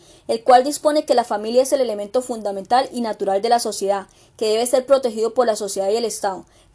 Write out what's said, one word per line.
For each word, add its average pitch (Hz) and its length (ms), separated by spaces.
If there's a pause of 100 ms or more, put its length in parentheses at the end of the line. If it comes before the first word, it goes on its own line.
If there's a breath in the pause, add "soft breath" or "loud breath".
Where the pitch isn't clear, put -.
(280 soft breath)
el 226 160
cual 254 200
dispone 294 400
que 285 120
la 240 80
familia 226 400
es 254 100
el 277 80
elemento 208 400
fundamental 220 720
y 247 80
natural 202 400
de 226 80
la 233 80
sociedad, 202 480 (320 soft breath)
que 220 120
debe 226 180
ser 254 180
protegido 226 480
por 247 140
la 214 80
sociedad 196 340
y 214 60
el 233 100
Estado, 196 400 (300 soft breath)